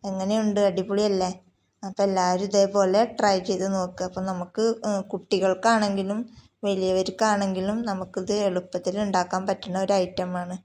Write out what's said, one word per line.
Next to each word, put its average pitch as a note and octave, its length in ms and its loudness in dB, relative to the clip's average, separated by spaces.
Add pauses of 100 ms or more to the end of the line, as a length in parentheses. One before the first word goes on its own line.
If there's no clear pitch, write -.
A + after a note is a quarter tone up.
എങ്ങനെയുണ്ട്? G3+ 580 0
അടിപൊളിയല്ലേ? F#3+ 680 2 (520)
അപ്പോ G3 200 -4
എല്ലാവരും F#3 420 2
ഇതേപോലെ G3 560 4 (120)
ട്രൈ G3+ 260 2
ചെയ്ത് F#3 320 -2
നോക്ക്. F3+ 320 -4
അപ്പോ F#3 180 -6
നമുക്ക്, F#3 440 -4 (200)
ഏഹ്, G3+ 220 -2
കുട്ടികൾക്കാണെങ്കിലും G3 1120 0 (440)
വലിയവർക്കാണെങ്കിലും F#3+ 1200 0
നമുക്കിത് F#3+ 560 -4
എളുപ്പത്തിൽ F3+ 580 -2
ഉണ്ടാക്കാൻ F#3+ 460 0
പറ്റുന്ന F#3+ 340 -4
ഒരു F#3+ 140 0
ഐറ്റമാണ്. F3+ 720 -2